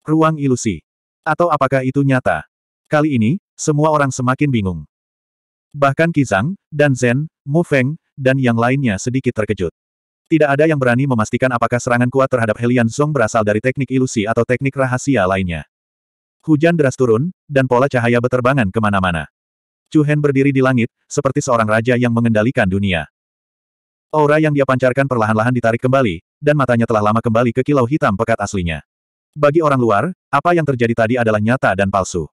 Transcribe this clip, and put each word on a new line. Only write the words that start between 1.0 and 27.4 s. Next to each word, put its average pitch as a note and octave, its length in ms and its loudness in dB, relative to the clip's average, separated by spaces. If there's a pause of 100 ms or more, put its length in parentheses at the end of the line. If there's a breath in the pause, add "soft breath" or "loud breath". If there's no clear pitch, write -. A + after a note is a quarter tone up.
Atau D#3+ 240 0
apakah C3+ 400 0
itu C#3+ 160 0
nyata? B2+ 400 0 (480)
Kali D3+ 240 2
ini, A#2+ 240 0 (160)
semua D#3 380 0
orang C#3+ 160 2
semakin C3 400 -2
bingung. G2 300 -2 (920)
Bahkan C#3+ 400 0
Qi D3 160 0
Zhang, C3+ 400 -2
Dan C#3+ 300 0
Zhen, B2+ 340 -2 (160)
Mu D#3 160 0
Feng, C#3 320 -2 (220)
dan C3 240 0
yang A#2+ 160 0
lainnya A#2+ 420 0
sedikit B2+ 340 -4
terkejut. G2+ 380 -4 (600)
Tidak D3+ 180 2
ada C#3 160 2
yang D#3 160 0
berani B2+ 240 0
memastikan B2+ 480 -2
apakah A#2 240 -2
serangan B2 320 0
kuat C3 220 0
terhadap A2+ 260 -2
Helian A#2+ 320 0
Zong D3 240 -2
berasal A2+ 320 0
dari G#2 160 0
teknik B2+ 320 -4
ilusi B2+ 320 -2
atau A2+ 160 -2
teknik B2+ 320 -2
rahasia B2+ 560 0
lainnya. F2+ 360 -4 (760)
Hujan D#3+ 320 2
deras C#3+ 240 0
turun, B2+ 320 0 (160)
dan C3+ 240 0
pola B2+ 160 2
cahaya A#2+ 320 0
beterbangan B2 480 0
kemana-mana. F#2+ 640 -2 (560)
Chu D#3 160 2
Hen D3+ 160 0
berdiri C#3+ 320 2
di C3+ 80 0
langit, B2+ 300 2 (180)
seperti C#3 320 -6
seorang A#2 300 0
raja A2+ 260 2
yang A#2+ 160 0
mengendalikan A#2 560 0
dunia. F#2 400 -2 (1040)
Aura D3+ 300 2
yang D#3 100 2
dia C#3+ 140 2
pancarkan C3 420 0
perlahan-lahan A2+ 460 0
ditarik A2+ 260 0
kembali, B2+ 400 0 (240)
dan D3 140 2
matanya A#2+ 320 0
telah G#2+ 240 2
lama A2+ 80 2
kembali A#2 340 0